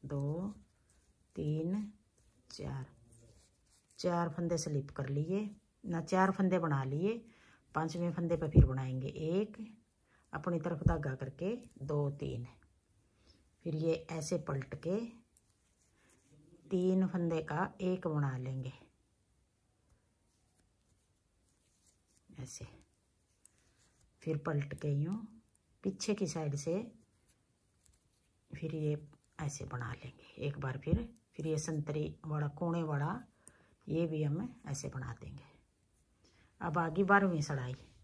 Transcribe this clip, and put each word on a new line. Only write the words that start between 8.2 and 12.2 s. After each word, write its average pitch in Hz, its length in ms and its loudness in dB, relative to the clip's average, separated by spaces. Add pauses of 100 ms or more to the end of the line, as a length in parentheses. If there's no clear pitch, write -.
पर 156 140 0
फिर - 160 12
बनाएंगे 131 420 -2
एक, 185 480 -2 (760)
अपनी 165 280 0
तरफ 160 240 -2
धागा 151 300 6
करके 165 400 -4 (280)
दो, 143 300 0
तीन, 127 340 -6 (1200)